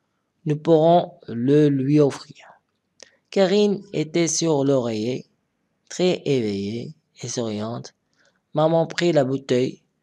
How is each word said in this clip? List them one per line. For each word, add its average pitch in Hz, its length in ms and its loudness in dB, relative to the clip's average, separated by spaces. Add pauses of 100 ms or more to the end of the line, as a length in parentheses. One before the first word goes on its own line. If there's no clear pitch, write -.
(460)
Nous 151 100 -2
pourrons 165 720 2
le 139 420 2
lui 139 300 2
offrir. - 600 -4 (680)
Karine 196 540 2 (100)
était 156 340 -2
sur 156 360 0
l'oreiller, 120 640 -2 (640)
très 180 360 -2
éveillée 113 680 -4 (280)
et 127 60 -12
souriante. 113 680 -8 (580)
Maman 160 320 0
prit 170 260 -2
la 147 120 2
bouteille, 131 580 -2 (220)